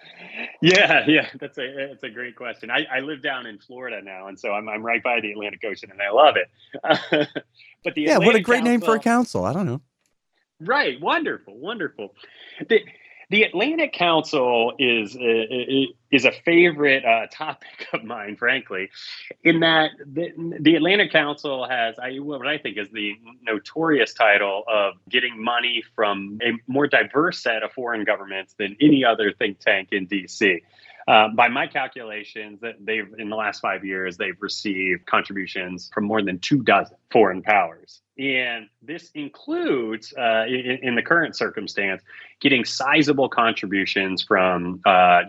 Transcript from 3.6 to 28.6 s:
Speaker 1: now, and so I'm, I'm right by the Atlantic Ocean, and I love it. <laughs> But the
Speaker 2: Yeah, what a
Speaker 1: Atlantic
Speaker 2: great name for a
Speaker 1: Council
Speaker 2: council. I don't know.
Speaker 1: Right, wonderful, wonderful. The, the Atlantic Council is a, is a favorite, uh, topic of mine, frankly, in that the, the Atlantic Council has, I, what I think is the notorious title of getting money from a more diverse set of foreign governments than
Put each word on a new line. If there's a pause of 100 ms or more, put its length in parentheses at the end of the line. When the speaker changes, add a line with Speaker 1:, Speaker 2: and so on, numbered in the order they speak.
Speaker 1:
now,
and
so
I'm,
I'm
right
by
the
Atlantic
Ocean,
and
I
love
it.
<laughs> (400)
But
the
Speaker 2:
Yeah,
what
a
Speaker 1:
Atlantic
Speaker 2:
great
name
for
a
Speaker 1:
Council
Speaker 2:
council.
I
don't
know. (800)
Speaker 1:
Right,
wonderful,
wonderful. (540)
The, (460)
the
Atlantic
Council
is
a, (240)
is
a
favorite,
uh,
topic
of
mine,
frankly, (540)
in
that (120)
the, (260)
the
Atlantic
Council
has,
I,
what
I
think
is
the (260)
notorious
title
of (140)
getting
money (100)
from
a (120)
more
diverse
set
of
foreign
governments
than